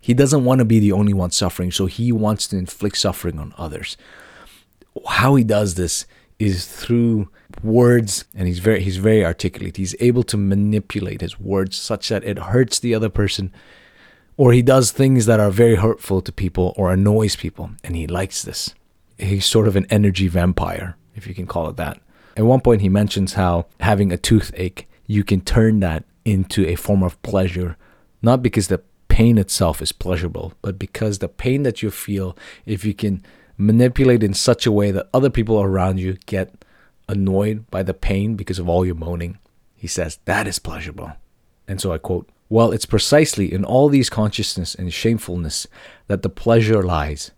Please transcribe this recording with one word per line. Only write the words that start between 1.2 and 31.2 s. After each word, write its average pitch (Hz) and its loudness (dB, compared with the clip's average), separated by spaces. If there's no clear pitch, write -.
suffering, 90 -2
so 98 -2
he 117 -2
wants 107 -2
to 101 -6
inflict 92 -6
suffering 87 -4
on 71 -12
others. - -12
How 135 2
he 120 4
does 104 0
this 90 -4
is 95 -2
through 117 -2
words, 117 2
and 90 -2
he's 87 -4
very, 98 2
he's 92 -4
very 107 4
articulate. - -4
He's 95 -6
able 123 2
to - -4
manipulate 101 -2
his - -10
words 98 -4
such - -8
that 101 -4
it 101 -4
hurts 110 0
the 120 -2
other 110 0
person, 98 -2
or 127 6
he 123 6
does 131 4
things 135 4
that 110 4
are 104 4
very 113 6
hurtful 95 0
to - -12
people 90 -2
or 92 2
annoys 104 2
people, - -10
and 87 -8
he 82 -6
likes 90 -6
this. - -10
He's 98 -2
sort 110 4
of 98 2
an 98 2
energy 98 2
vampire, 87 -2
if 107 -16
you 98 -12
can 90 -10
call 82 -6
it - -12
that. 78 -8
At 110 0
one 127 6
point, 113 4
he 98 2
mentions 101 0
how 87 0
having 101 2
a 87 -4
toothache, - -2
you 101 0
can 95 0
turn 110 2
that 82 -2
into 95 0
a 85 -2
form 101 0
of 90 -2
pleasure, 90 -4
not 123 2
because 104 0
the 92 -2
pain 113 6
itself 90 0
is 78 -6
pleasurable, 85 -6
but 98 -6
because 101 -6
the 95 -8